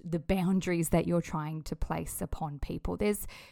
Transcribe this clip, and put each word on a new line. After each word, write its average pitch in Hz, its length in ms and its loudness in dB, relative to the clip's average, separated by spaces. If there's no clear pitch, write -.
the 170 140 -2
boundaries 175 680 2
that 170 180 6
you're 170 120 4
trying 156 440 -4
to - 120 -6
place - 460 -2
upon 147 380 -4
people. - 360 -4
There's, 208 300 0